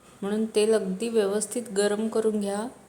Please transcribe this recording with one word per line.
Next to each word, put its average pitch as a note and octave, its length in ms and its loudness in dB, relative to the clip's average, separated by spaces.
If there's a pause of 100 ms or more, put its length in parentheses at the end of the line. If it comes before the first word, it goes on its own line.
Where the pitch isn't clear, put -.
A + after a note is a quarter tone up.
(220)
म्हणून G#3 220 -2 (100)
तेल G#3+ 200 4
अगदी F#3+ 340 0
व्यवस्थित G#3+ 540 0 (140)
गरम G#3 320 2
करून A3 320 0
घ्या G3+ 260 -2 (220)